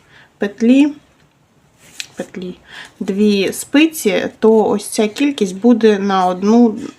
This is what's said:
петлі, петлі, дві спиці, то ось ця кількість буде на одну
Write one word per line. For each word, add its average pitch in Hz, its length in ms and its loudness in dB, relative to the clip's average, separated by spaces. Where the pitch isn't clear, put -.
петлі, 254 540 2
петлі, 180 420 -14
дві 196 520 0
спиці, 285 760 -2
то 220 260 4
ось - 240 -4
ця 214 200 -2
кількість 214 480 -4
буде 214 420 4
на 196 280 0
одну 214 520 2